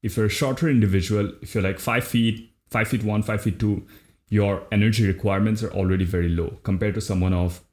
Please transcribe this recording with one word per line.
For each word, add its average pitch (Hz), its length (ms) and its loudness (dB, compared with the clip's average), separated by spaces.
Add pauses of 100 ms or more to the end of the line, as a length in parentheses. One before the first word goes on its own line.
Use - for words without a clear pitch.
If - 140 -4
you're 110 100 2
a 101 40 2
shorter 139 380 0
individual, 101 640 2 (100)
if - 120 -14
you're, 107 80 0
like, 95 180 -2
five 123 240 -2
feet, 113 480 -2 (160)
five 107 200 -2
feet 110 140 -2
one, 104 200 0
five 107 200 -2
feet 98 160 -2
two, 104 260 -2 (440)
your 101 420 2
energy 107 360 4
requirements 101 560 0
are 107 100 -6
already 92 320 2
very 87 240 0
low 85 340 -2
compared 98 320 0
to 107 60 -4
someone 92 340 0
of 87 260 -2 (120)